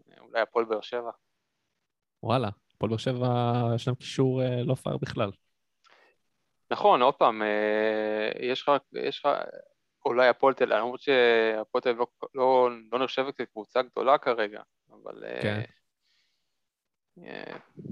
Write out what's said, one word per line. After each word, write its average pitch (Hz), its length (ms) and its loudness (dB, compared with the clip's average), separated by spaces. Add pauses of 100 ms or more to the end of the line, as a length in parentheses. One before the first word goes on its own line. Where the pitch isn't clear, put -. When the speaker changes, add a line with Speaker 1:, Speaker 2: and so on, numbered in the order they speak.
(220)
Speaker 1:
אולי 117 200 -4
הפועל 117 240 0
באר 110 160 -2
שבע. 120 300 -8 (1120)
Speaker 2:
וואלה, 113 260 0 (260)
הפועל 107 140 -2
באר 113 80 -2
שבע, 127 300 -2 (480)
יש 117 120 -4
להם 127 80 -2
קישור, 131 460 -2
אה, 123 220 -2
לא 127 120 0
פייר 139 220 -6
בכלל. 123 340 -4 (1400)
Speaker 1:
נכון, 156 300 4
עוד 135 120 6
פעם, 113 280 2
אה, 107 880 0 (100)
יש 127 220 -4
לך, 147 100 0 (220)
יש 131 260 -6
לך, 143 100 0 (760)
אולי 127 220 4
הפועל 131 260 4
תל 127 100 0 (100)
אביב, 107 100 2
למרות 123 180 -8
שהפועל 117 800 2
תל 127 80 0
אביב 117 120 -2
לא, 120 60 0 (260)
לא, 127 360 4 (220)
לא 127 120 -2
נחשבת 135 340 -4
כקבוצה 113 440 -4
גדולה 123 360 2
כרגע, 110 440 -2 (300)
אבל, 107 340 -16
אה, 58 160 -10
Speaker 2:
כן. 104 200 -4 (1600)
Speaker 1:
אה, - 340 -14 (340)